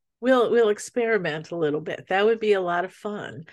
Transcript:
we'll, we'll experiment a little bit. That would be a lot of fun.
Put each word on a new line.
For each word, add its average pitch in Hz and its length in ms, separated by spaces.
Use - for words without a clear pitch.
we'll, 247 300
we'll 233 200
experiment 208 840
a 170 40
little 151 240
bit. - 280
That 190 160
would 226 160
be 214 120
a 196 80
lot 175 240
of 180 80
fun. 196 600